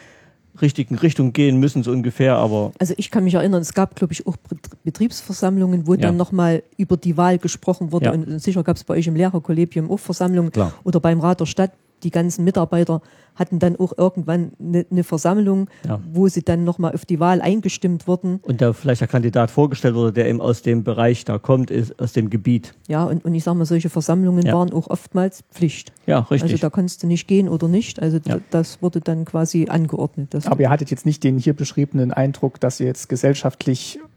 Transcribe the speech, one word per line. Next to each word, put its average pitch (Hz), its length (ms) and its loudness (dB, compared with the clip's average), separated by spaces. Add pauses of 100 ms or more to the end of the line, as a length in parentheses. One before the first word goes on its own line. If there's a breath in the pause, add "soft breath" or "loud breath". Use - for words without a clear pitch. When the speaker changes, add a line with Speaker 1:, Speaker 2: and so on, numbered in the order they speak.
(600 loud breath)
Speaker 1:
richtigen 143 320 0
Richtung 135 400 2
gehen 139 260 4
müssen, 139 220 2
so 113 100 -2
ungefähr, 127 440 2
aber 107 420 0
Speaker 2:
Also 180 200 -2
ich - 120 -8
kann 202 140 0
mich 180 100 2
erinnern, 175 300 2
es - 100 -10
gab, 190 220 0
glaub 175 160 -2
ich, - 160 -8
auch 175 100 -6
Bet-, - 460 -16
Betriebsversammlungen, 185 1040 -2
wo 180 80 4
Speaker 1:
Ja. - 60 -2
Speaker 2:
dann 175 160 2
nochmal 175 440 2 (160)
über 185 180 0
die 170 220 -2
Wahl 180 220 4
gesprochen 175 520 -4
wurde 165 140 0
Speaker 1:
Ja. 117 60 2
Speaker 2:
und, 160 160 -2
und 156 120 -6
sicher 180 220 -2
gab's 165 220 -2
bei 165 100 -4
euch 160 140 0
im 165 80 -2
Lehrerkollegium 170 720 0
auch 196 80 -2
Versammlungen 180 540 -2
Speaker 1:
Klar. 92 220 0 (100)
Speaker 2:
oder 175 160 0
beim 165 220 2
Rat 180 180 2
der 165 80 -2
Stadt. 190 240 0 (320)
Die 170 80 -2
ganzen 170 320 0
Mitarbeiter 170 580 2 (320 soft breath)
hatten 175 260 -2
dann 175 180 2
auch 185 200 -2
irgendwann 175 600 0
eine, 170 320 -2
eine 180 140 2
Versammlung, 196 640 0 (180 loud breath)
Speaker 1:
Ja. 104 140 -4 (100)
Speaker 2:
wo 185 160 4
sie 180 160 0
dann 170 220 0
nochmal 170 280 -2
auf - 120 -8
die 165 160 -2
Wahl 175 200 4
eingestimmt 185 680 -2
wurden. 180 320 -2
Speaker 1:
Und 117 180 -4
da 120 140 4
vielleicht 123 260 -2
der - 80 0
Kandidat 120 420 0
vorgestellt 135 460 0
wurde, 117 160 2
der 117 160 0
eben 117 140 0
aus 120 220 -2
dem 117 200 0
Bereich 117 400 0
da 107 140 -4
kommt, 131 340 0
ist, 117 300 -4
aus 123 100 -4
dem 110 180 0
Gebiet. 117 440 -2 (160)
Speaker 2:
Ja, 156 160 0
und, - 180 -2
und 170 100 -2
ich 165 120 -2
sag 175 80 0
mal, 170 100 0
solche 165 260 0
Versammlungen 175 560 2
Speaker 1:
Ja. 165 80 2
Speaker 2:
waren 180 200 0
auch 165 160 -2
oftmals - 600 -4
Pflicht. - 440 -4 (120)
Speaker 1:
Ja, 151 140 2
richtig. 143 320 0
Speaker 2:
Also - 60 0
da 156 120 -2
kannst 180 340 -4
du 175 40 -2
nicht 170 180 0
gehen 196 220 2
oder 165 220 0
nicht. 196 320 0
Also 160 240 0
Speaker 1:
Ja. 170 100 0
Speaker 2:
d-, 180 140 -4
das - 320 -2
wurde 175 180 -2
dann 160 240 -4
quasi 160 460 -2
angeordnet. 151 640 -4
Das 147 120 -4
Speaker 3:
Aber - 140 0
ihr 131 100 4
hattet 147 220 0
jetzt - 140 -6
nicht 151 180 0
den 131 160 2
hier 147 140 0
beschriebenen 143 580 -2
Eindruck, 135 480 -2
dass 127 220 -2
ihr 127 60 0
jetzt - 200 -6
gesellschaftlich, 135 880 -2 (200)